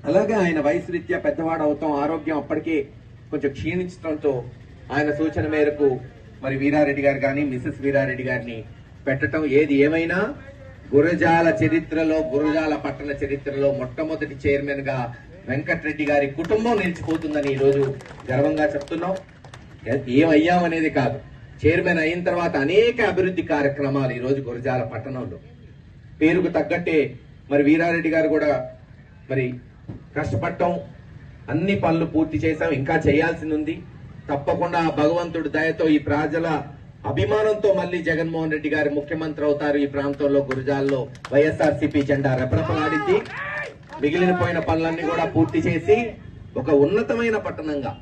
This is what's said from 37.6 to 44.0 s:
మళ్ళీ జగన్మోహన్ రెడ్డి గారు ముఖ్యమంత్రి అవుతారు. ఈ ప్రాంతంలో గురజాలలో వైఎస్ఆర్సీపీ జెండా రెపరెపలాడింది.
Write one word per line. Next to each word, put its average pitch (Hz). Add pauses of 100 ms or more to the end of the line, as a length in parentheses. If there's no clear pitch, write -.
మళ్ళీ 175 (100)
జగన్మోహన్ 160
రెడ్డి 151
గారు 147
ముఖ్యమంత్రి 151
అవుతారు. 143
ఈ -
ప్రాంతంలో 143
గురజాలలో 139 (320)
వైఎస్ఆర్సీపీ 147 (100)
జెండా 139 (100)
రెపరెపలాడింది. 151 (840)